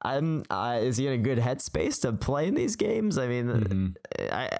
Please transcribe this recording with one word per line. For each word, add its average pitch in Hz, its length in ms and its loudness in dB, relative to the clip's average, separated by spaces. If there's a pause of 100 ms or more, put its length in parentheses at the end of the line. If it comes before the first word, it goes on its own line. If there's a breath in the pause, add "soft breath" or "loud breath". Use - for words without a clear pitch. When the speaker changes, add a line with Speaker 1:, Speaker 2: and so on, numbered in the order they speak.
Speaker 1:
I'm, 151 480 0
uh, 117 320 0
is 120 160 2
he 135 100 2
in 135 60 2
a 123 40 2
good 117 220 2
headspace - 640 0
to 120 120 2
play 143 340 0
in 202 80 0
these 269 200 0
games? 214 420 0
I 127 100 0
mean, 120 200 0
Speaker 2:
Mm-hmm. 95 400 2 (460)
Speaker 1:
I, 120 160 -2 (100)